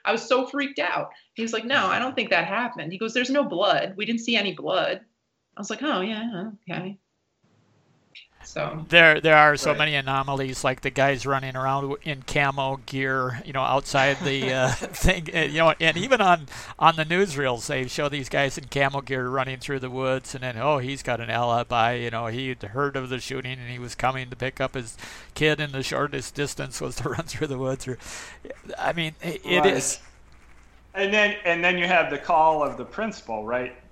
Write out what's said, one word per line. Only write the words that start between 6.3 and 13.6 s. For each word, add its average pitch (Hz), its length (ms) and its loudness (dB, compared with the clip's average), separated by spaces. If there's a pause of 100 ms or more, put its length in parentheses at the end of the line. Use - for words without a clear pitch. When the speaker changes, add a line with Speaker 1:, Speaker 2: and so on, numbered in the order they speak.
Speaker 1:
okay." 185 280 -8 (1500)
So 151 440 -6
Speaker 2:
There, 165 320 8
there 156 160 8
are 151 220 8
so 151 140 0
Speaker 3:
Right. 143 80 2
Speaker 2:
many 151 160 0
anomalies, 135 680 -2
like 131 160 0
the 139 100 -4
guys 131 360 2
running 131 320 -2
around 135 320 0
w-, 143 140 -6
in 143 180 -6
camo 135 640 0
gear, 131 600 -2
you - 60 -12
know, 135 120 -2